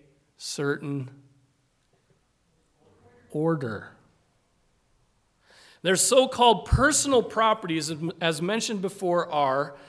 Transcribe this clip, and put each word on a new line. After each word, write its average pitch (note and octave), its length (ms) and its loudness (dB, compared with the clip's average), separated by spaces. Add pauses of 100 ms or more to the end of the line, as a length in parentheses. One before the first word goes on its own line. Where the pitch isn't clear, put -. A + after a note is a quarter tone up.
(360)
certain C#3+ 760 -6 (2250)
order." D3 580 -4 (1900)
Their F3+ 140 2
so-called B3 680 4
personal C#4 580 2
properties, F#3+ 680 -2 (260)
as E3 220 0
mentioned G#3+ 400 -4
before, F3 500 -2
are C#3+ 460 0 (120)